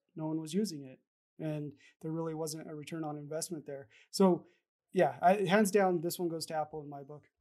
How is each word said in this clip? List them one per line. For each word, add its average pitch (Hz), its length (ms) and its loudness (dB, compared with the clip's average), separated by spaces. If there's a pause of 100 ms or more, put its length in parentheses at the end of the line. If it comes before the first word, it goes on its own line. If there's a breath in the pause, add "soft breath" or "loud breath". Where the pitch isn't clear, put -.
(160)
no 156 100 -4
one 156 140 -2
was 156 140 -8
using 175 300 -2
it 131 140 -18 (400)
and 151 340 -6 (300 soft breath)
there 160 80 -6
really 165 240 -4
wasn't 160 360 -8
a 160 40 -10
return 156 300 -8
on 151 120 -6
investment 151 500 -8
there. 139 220 -12 (220 soft breath)
So 180 340 6 (480 soft breath)
yeah, 156 300 4
I, 180 120 8 (120)
hands 196 240 6
down, 185 320 4
this 170 160 -4
one 180 100 -2
goes 160 180 -6
to 165 80 -8
Apple 151 280 -4
in 147 80 -14
my 143 120 -12
book. 147 220 -18 (160)